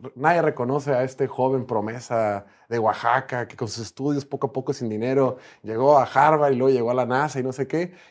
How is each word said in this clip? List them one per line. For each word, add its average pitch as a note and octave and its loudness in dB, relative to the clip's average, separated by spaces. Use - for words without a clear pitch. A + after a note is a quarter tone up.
nadie E3 2
reconoce C#3 -2
a B2+ 0
este C3 -4
joven C3 -2
promesa A2 -4
de A#2 -2
Oaxaca A#2 0
que - -20
con A#2+ -4
sus A2+ -8
estudios, C#3 -4
poco - -6
a C3 -8
poco, C3+ -4
sin B2 -6
dinero, B2+ 0
llegó B2 4
a C3 6
Harvard D3 4
y - 0
luego C3 4
llegó A#2+ 0
a - 2
la B2 0
nasa C3+ 0
y B2 -2
no B2+ -4
sé C3+ -4
qué", F3 -4